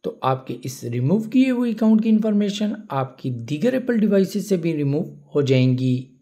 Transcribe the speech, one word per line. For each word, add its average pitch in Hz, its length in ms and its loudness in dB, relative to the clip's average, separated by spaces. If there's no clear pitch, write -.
तो - 200 -8
आपके 131 300 -2
इस 127 200 -10
रिमूव 131 440 0
किए 262 220 2
हुए 240 240 -2
अकाउंट 220 280 4
की 226 60 0
इन्फॉर्मेशन 208 680 0
आपकी 135 400 -4
दीगर 147 440 -2
एप्पल 254 260 -2
डिवाइसेस 196 480 2
से 190 80 2
भी 165 160 -2
रिमूव 147 360 -2
हो 147 80 2
जाएंगी 127 680 2